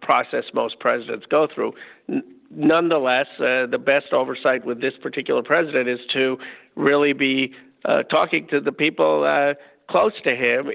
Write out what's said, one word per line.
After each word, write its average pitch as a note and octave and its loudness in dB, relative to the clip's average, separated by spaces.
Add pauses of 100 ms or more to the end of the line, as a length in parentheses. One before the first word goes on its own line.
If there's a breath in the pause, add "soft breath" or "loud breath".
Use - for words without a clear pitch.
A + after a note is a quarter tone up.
process B2 0
most A#2 -4
presidents A#2 -4
go D3+ 2
through. A2+ -4 (360 loud breath)
N-, C3+ -2 (280)
nonetheless, D3+ 2 (100)
uh, B2+ 0
the B2 -2
best C#3 2
oversight C3 0
with A#2+ -6
this C3 -2
particular C3 -2
president D3 -2
is B2 -4 (120)
to C3 0 (380 loud breath)
really C#3+ 2
be, C3+ -2 (340 loud breath)
uh, C#3+ 2
talking D#3+ 0
to C#3+ 0
the C#3+ -2
people, D3+ 0
uh, C#3+ 2 (360 loud breath)
close G#3 2 (100)
to C3 0
him B2+ 0